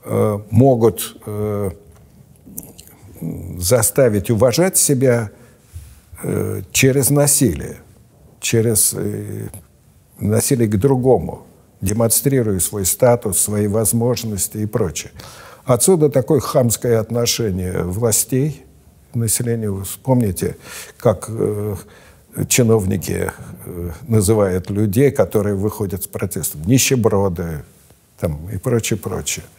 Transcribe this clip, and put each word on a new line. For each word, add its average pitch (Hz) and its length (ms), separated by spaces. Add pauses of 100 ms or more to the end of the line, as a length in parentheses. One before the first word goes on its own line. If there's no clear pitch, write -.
э, 107 340 (120)
могут, 117 720
э, 104 460 (1900)
заставить 113 720
уважать 127 460
себя 123 540 (920)
э, 98 400 (100)
через 131 380
насилие, 143 680 (640)
через, 110 540
э, 104 540 (680)
насилие 110 500
к 107 80
другому, 123 720 (340)
демонстрируя 110 760
свой 98 260
статус, 120 540
свои 104 300
возможности 113 920
и 107 80
прочее. 101 460 (520)
Отсюда 151 440
такое 135 320
хамское 120 580
отношение 98 840
властей 117 840 (480)
к - 40
населению. 113 680
Вспомните, 110 720 (420)
как, - 300
э, 104 480 (720)
чиновники, 98 840 (340)
э, 87 240 (160)
называют 104 640
людей, 107 400
которые 104 440
выходят 98 500
с - 20
протестом, - 600
нищеброды, 98 960 (580)
там, 80 300
и 107 80
прочее, 113 400
прочее. - 460 (140)